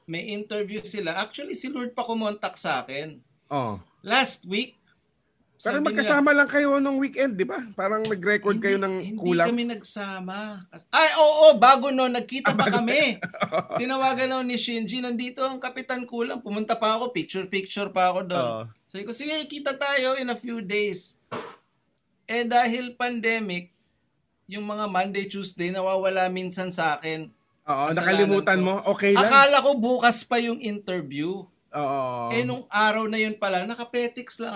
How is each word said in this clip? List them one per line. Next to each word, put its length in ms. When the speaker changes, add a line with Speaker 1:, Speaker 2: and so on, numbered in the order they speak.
Speaker 1:
May 280
interview 500
sila. 380
Actually, 340
si 140
Lord 240
pa 100
kumontak 520
sa 280
akin. 400
Speaker 2:
Oo. 300
Speaker 1:
Last 440
week, 300
Speaker 2:
Pero 220
Speaker 1:
sabi 80
Speaker 2:
magkasama 400
Speaker 1:
niya, 100
Speaker 2:
lang 140
kayo 260
nung 220
weekend, 400
di 80
ba? 160
Parang 300
nag-record 560
Speaker 1:
Hindi, 80
Speaker 2:
kayo 140
ng 200
Speaker 1:
hindi 140
Speaker 2:
kulang. 320
Speaker 1:
kami 180
nagsama. 1040
Ay, 240
oo, 400
bago 340
no, 220
nagkita 400
Speaker 2:
Ah, 80
Speaker 1:
pa 80
Speaker 2:
bago. 160
Speaker 1:
kami. 400
Speaker 2:
<laughs> 360
Speaker 1:
Tinawagan 500
ako 140
ni 160
Shinji, 400
"Nandito 420
ang 220
Kapitan 400
Kulang." 400
Pumunta 320
pa 240
ako, 160
picture-picture 800
pa 160
ako 160
doon. 180
Speaker 2:
Oo. 180
Speaker 1:
Sabi 200
ko, 100
"Sige, 320
kita 320
tayo 400
in 80
a 100
few 240
days." 540
Eh, 180
dahil 520
pandemic, 760
yung 200
mga 240
Monday, 380
Tuesday, 440
nawawala 580
minsan 420
sa 280
akin. 320
Speaker 2:
Oo, 240
Speaker 1:
Kasalanan 80
Speaker 2:
nakalimutan 640
Speaker 1:
ko. 60
Speaker 2:
mo? 100
Okay 260
lang. 100
Speaker 1:
Akala 360
ko 160
bukas 460
pa 140
yung 220
interview. 880
Speaker 2:
Oo. 580
Speaker 1:
Eh, 140
nung 260
araw 380
na 100
yun 180
pala, 300
nakapetix 720
lang 200